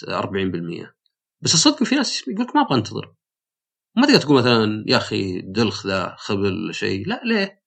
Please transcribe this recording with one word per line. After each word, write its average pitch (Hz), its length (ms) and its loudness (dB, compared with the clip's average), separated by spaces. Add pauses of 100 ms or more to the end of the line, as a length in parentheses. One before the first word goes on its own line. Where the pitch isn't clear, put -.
أربعين 95 420 -2
بالمية. 87 460 -8 (440)
بس 123 140 0
الصدق 285 300 4
في - 100 0
ناس - 340 -2
يقولك: 240 280 -4
"ما 294 60 4
أبغى 147 160 0
أنتظر." 110 360 -6 (800)
ما 262 100 6
تقدر 240 140 6
تقول 139 180 4
مثلًا: 110 480 2
"يا 123 100 2
أخي، 98 440 -2
دلخ 98 460 -2
ذا 95 320 -2
خبل 98 560 -2
شيء." 98 340 -4
لا، 247 160 -4
ليه؟ 214 420 -2